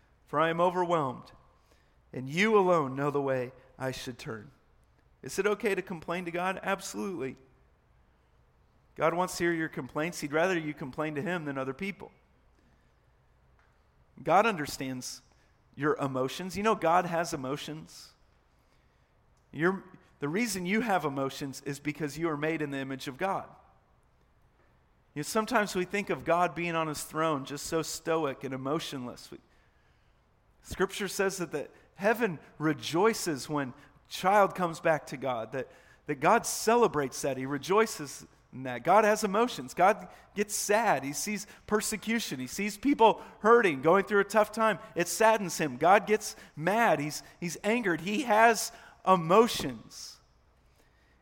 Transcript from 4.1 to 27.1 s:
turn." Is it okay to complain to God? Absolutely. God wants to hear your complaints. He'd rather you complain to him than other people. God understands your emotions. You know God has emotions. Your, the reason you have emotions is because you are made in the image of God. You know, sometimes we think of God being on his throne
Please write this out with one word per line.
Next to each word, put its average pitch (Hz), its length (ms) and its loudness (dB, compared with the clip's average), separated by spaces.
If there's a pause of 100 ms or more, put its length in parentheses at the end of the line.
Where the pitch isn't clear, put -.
turn." 113 320 -12 (680)
Is - 180 -6
it 190 80 0
okay 208 260 -2
to 185 80 -4
complain 175 440 -8
to 170 40 -10
God? 180 320 -4
Absolutely. 190 720 -6 (1600)
God 165 200 0
wants 180 240 -2
to 175 60 -2
hear 170 80 2
your 160 160 -4
complaints. 156 520 -6
He'd 143 120 -8
rather 175 240 2
you 151 160 -4
complain 151 440 -8
to 135 60 -4
him 170 220 -4
than 139 140 -6
other 131 160 -4
people. - 380 -10 (2000)
God 175 240 6
understands 135 760 -6 (520)
your 143 220 0
emotions. 135 600 -4
You 202 60 -4
know 220 120 2
God 170 300 2
has 170 300 -4
emotions. 147 800 -10 (1400)
Your, 175 320 0 (360)
the 143 80 -2
reason 190 360 -2
you 208 160 0
have 190 240 0
emotions 139 600 -4
is 143 140 -8
because 147 360 -6
you 165 140 -2
are 147 60 -4
made 156 260 -2
in 147 80 -4
the 139 80 -6
image 135 300 -8
of 131 100 -10
God. 185 280 -4 (1700)
You 147 80 -8
know, 147 40 -6
sometimes 214 500 0
we 180 100 0
think 202 240 -4
of 143 160 -4
God 165 300 2
being 170 200 -4
on 160 120 0
his 151 160 -6
throne 156 420 -2